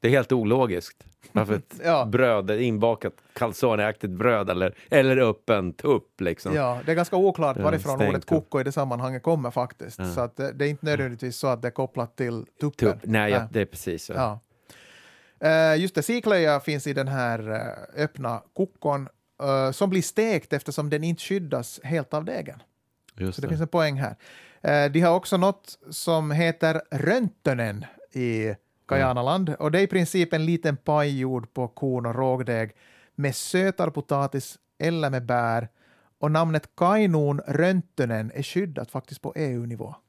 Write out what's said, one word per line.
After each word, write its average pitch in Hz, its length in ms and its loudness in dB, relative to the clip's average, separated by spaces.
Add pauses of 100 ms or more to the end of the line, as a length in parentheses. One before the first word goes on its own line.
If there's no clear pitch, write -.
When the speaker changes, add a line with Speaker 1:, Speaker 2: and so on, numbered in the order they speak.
Speaker 1:
Det 113 80 2
är 120 40 4
helt 135 200 2
ologiskt. 113 720 0 (280)
Varför 107 220 0
ett - 240 -8
Speaker 2:
<laughs> - 60 -14
Ja. 160 200 2
Speaker 1:
bröd, 113 460 2
ett 107 100 0
inbakat 113 520 0 (200)
calzoneaktigt 110 800 -2
bröd 104 380 0
eller, 90 240 0 (160)
eller 135 260 6
öppen 107 560 2
tupp, - 480 -2
liksom. 92 340 -2
Speaker 2:
Ja, 123 320 -2
det 156 60 0
är 165 40 2
ganska 175 200 0
oklart 175 400 2
Speaker 1:
Ja, 101 60 -4
Speaker 2:
varifrån 143 340 0
Speaker 1:
stängt 104 140 2
Speaker 2:
ordet - 160 -2
Speaker 1:
tupp. 160 180 2
Speaker 2:
kukko - 160 -2
i 131 40 -2
det 135 80 -4
sammanhanget 131 500 -4
kommer 151 280 0
faktiskt. 123 480 -8
Speaker 1:
Ja. 95 140 -4
Speaker 2:
Så 139 80 -4
att, 120 200 -6
eh, 135 80 -4
det 135 180 -4
är - 20 0
inte 147 180 -6
nödvändigtvis 127 500 -2
så - 100 -4
att 120 160 0
det 123 60 -2
är 120 40 -6
kopplat 127 440 -6
till 117 280 -4 (160)
tuppen. 147 100 -2 (220)
Speaker 1:
Tupp. - 100 -4
Nej, 107 300 2
ja, 101 60 4
Speaker 2:
Nej. 113 140 -4
Speaker 1:
det 113 80 0
är 95 60 0
precis - 380 -8
så. - 80 -12
Speaker 2:
Ja. 113 280 -4 (1000)
Eh, 160 400 4
just 185 140 -2
det, 151 80 0
siklöja 180 580 2
finns 143 260 -4
i 143 60 -4
den 135 160 -2
här, 117 440 -2
eh, 117 520 -6
öppna 120 380 -6 (140)
kukkon, 143 520 -2 (340)
eh, 135 280 2
som 190 200 0
blir 185 120 2
stekt 214 500 0
eftersom 147 380 -4
den 151 140 -2
inte 165 180 -2
skyddas 143 640 -4
helt 147 300 -4
av 151 100 -2
degen. - 380 -10 (540)
Speaker 1:
Just 92 200 -4
Speaker 2:
Så - 60 -10
det 139 40 -6
Speaker 1:
det. - 40 -4
Speaker 2:
finns 156 100 0
en 160 80 -2
poäng 156 320 2
här. 110 160 -4 (460)
Eh, 143 300 4
de 156 80 4
har 170 140 6
också 185 220 0
något 190 420 0 (120)
som 156 400 0
heter 160 600 2
röntönen 139 960 0 (280)
i 110 420 -2 (340)
Kajanaland. 135 600 2
Speaker 1:
Mm. 151 120 -4
Speaker 2:
Och 151 100 0
det 165 80 4
är 196 40 6
i 202 40 4
princip 180 460 0
en 160 140 0
liten 165 300 0
paj 147 420 0
gjord 127 360 -4
på 127 140 -4
korn 123 380 -4
och 117 80 -4
rågdeg 123 580 0 (420)
med 139 220 -2
sötarpotatis 147 1200 -2 (200)
eller 160 320 0
med 127 160 -4
bär. 117 420 0 (520)
Och 151 100 2
namnet 160 460 2
Kainuun 170 720 4
röntönen 143 880 0
är 139 80 -6
skyddat 151 480 -6
faktiskt - 320 -12
på - 140 -8
E 156 100 -2
U-nivå. 117 480 -6 (140)